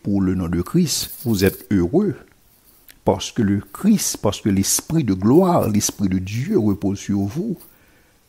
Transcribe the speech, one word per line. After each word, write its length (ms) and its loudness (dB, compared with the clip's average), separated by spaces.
pour 180 0
le 140 2
nom 140 -2
de 120 0
Christ, 480 -2
vous 220 0
êtes 260 -2
heureux, 440 2
parce 260 0
que 100 -2
le 200 2
Christ, 460 0
parce 240 -2
que 80 0
l'Esprit 560 0
de 80 2
gloire, 560 4
l'Esprit 400 -2
de 100 0
Dieu 400 -2
repose 400 0
sur 200 -4
vous, 380 -4